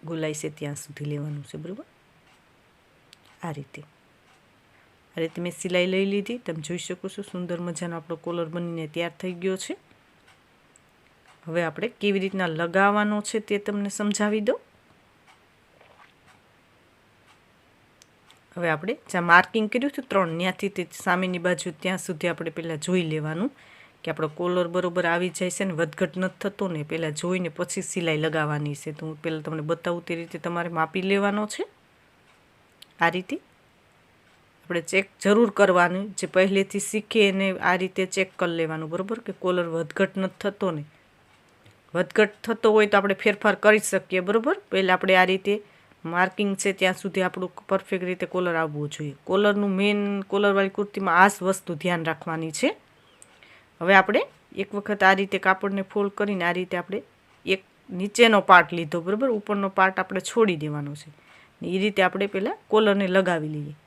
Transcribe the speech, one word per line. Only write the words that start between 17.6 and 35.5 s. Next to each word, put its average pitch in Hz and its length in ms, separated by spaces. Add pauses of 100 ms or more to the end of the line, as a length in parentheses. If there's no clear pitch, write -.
હવે 175 140
આપણે 165 240 (140)
જ્યાં 175 160
માર્કિંગ 185 440
કર્યું 262 240
હતું 262 120
ત્રણ, 170 340
ત્યાંથી 185 300
તે 190 140 (100)
સામેની 180 460
બાજુ 180 340
ત્યાં 185 260
સુધી 175 300
આપણે 165 220
પહેલાં 165 300
જોઈ 180 220
લેવાનું 156 480 (480)
કે - 120
આપણો 156 180
કોલર 175 400
બરોબર 175 380
આવી 175 240
જાય 180 200
છે 196 140
ને 190 80
વધઘટ 165 440
નથી 185 240
થતો 196 280
ને, 160 160
પહેલાં 156 300
જોઈને 180 340
પછી 175 340
સિલાઈ 165 380
લગાવવાની 151 540
છે. 147 180
તો 147 120
હું 156 160
પહેલાં 160 220
તમને 156 200
બતાવું 170 420
તે 180 100
રીતે 170 240
તમારે 170 300
માપી 165 340
લેવાનો 202 440
છે. - 160 (1400)
આ 170 100
રીતે 185 260 (1200)
આપણે 175 240
ચેક 190 260 (140)
જરૂર 208 300